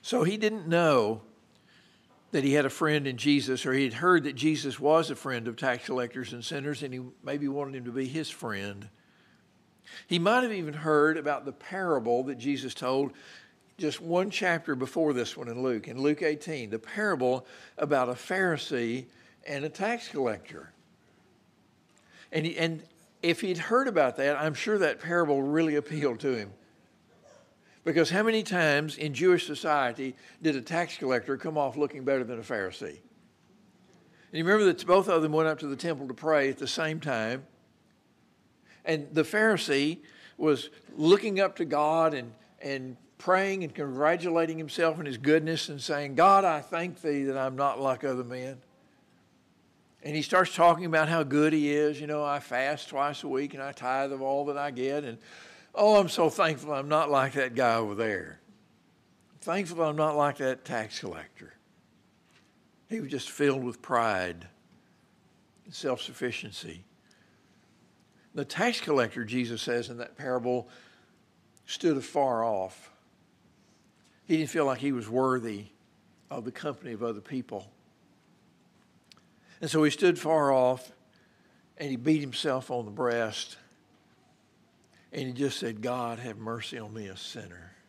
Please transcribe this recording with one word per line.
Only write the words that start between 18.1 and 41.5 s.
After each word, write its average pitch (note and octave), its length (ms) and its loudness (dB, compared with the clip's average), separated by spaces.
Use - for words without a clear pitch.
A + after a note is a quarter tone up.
Pharisee C3 920 -2
and C#3 160 -6
a D#3 60 -4
tax A3 400 -4
collector. G#2+ 640 -6
And D#3 120 0
he, E3+ 120 -4
and D#3+ 260 -2
if E3 180 0
he'd F3+ 200 -2
heard B3+ 280 2
about D3+ 300 2
that, C#3+ 180 2
I'm D3+ 200 -2
sure G#3+ 240 -2
that D3+ 200 2
parable D#3 420 2
really D3+ 340 2
appealed C#3+ 460 -2
to C3+ 140 0
him. G2+ 160 -8
Because D#3+ 220 4
how F#3 120 2
many A3 220 2
times D#3 540 2
in D3+ 160 -4
Jewish F3 340 4
society C3+ 680 0
did D#3 160 2
a B2 40 -4
tax E3 360 -4
collector C3 400 0
come D#3 200 -4
off C3+ 200 0
looking C#3+ 260 -2
better C3 220 0
than A#2 120 -8
a - 40 -10
Pharisee? G2+ 400 -6
And D#2 180 -10
you D#3+ 100 -2
remember G#3 220 6
that - 200 4
both F3+ 220 6
of E3 140 4
them D#3 100 2
went D#3+ 160 4
up D#3 120 0
to D#3 80 -8
the C#3 100 -6
temple D3 320 -4
to B2+ 40 -8
pray D3 360 4
at C3 80 -4
the C3+ 100 -6
same D#3+ 320 -4
time. B2+ 460 -4
And D3+ 300 -2
the D#3 100 4
Pharisee E3+ 760 2
was D3 320 0
looking F#3 420 4
up F#3+ 160 2